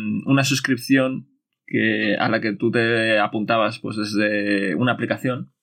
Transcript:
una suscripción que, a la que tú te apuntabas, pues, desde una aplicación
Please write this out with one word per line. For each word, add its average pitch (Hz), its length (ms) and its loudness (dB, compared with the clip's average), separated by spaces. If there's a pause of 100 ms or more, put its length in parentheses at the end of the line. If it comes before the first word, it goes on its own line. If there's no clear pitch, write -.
(260)
una 139 160 4
suscripción 131 840 0 (380)
que, 110 520 0
a - 100 0
la 110 120 0
que 110 140 -2
tú 113 180 0
te 113 480 2
apuntabas, 110 580 0
pues, 110 180 -8
desde 101 760 0
una 120 180 2
aplicación 123 600 -4 (100)